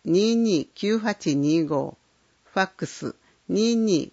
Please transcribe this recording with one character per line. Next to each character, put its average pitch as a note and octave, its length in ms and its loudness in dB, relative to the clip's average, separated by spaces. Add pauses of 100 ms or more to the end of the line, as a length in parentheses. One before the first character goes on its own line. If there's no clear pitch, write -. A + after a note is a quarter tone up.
二 G#3+ 320 2
二 G#3 380 2
九 G#3 240 0
八 G#3 360 -2
二 D3+ 300 2
五、 C#3+ 320 -4 (480)
フ - 160 -4
ァ F#3+ 40 2
ッ - 20 0
ク - 200 -10
ス - 280 -10 (340)
二 A3+ 280 0
二 G#3+ 360 0